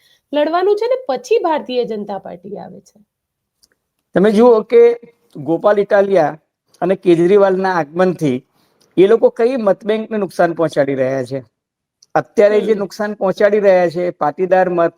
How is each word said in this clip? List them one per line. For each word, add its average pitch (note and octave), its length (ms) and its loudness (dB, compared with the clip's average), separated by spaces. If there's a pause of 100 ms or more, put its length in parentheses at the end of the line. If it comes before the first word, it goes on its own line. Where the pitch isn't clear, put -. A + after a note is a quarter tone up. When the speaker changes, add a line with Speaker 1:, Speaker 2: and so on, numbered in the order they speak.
(340)
Speaker 1:
લડવાનું E4+ 420 0
છે A4 120 -4
ને B4+ 80 -2 (120)
પછી C4 320 -2
ભારતીય B3+ 460 -4
જનતા G3+ 320 -10
પાર્ટી F#3 400 -16
આવે F#3 220 -18
છે. - 260 -20 (1120)
Speaker 2:
તમે G#3 160 4
જુઓ A3 300 4
કે A#3 360 4 (380)
ગોપાલ E3 440 0
ઇટાલિયા G3 600 0 (420)
અને F#3 140 0
કેજરીવાલના F#3 800 2
આગમનથી D#3+ 720 -2 (520)
એ F4+ 100 6
લોકો A3+ 220 2
કઈ B3 260 0
મતબેંકને A3 640 -4
નુકસાન F3 360 -2
પહોંચાડી D3+ 420 -2
રહ્યા C3 280 -4
છે. B2+ 200 -10 (720)
અત્યારે G#3 460 2
જે G3 100 -4
Speaker 1:
હમ. G#3 80 0
Speaker 2:
નુકસાન G#3 340 -8
પહોંચાડી G#3 460 0
રહ્યા F#3 300 2
છે F3 200 -4
પાટીદાર F#3 600 -2
મત, E3+ 280 -2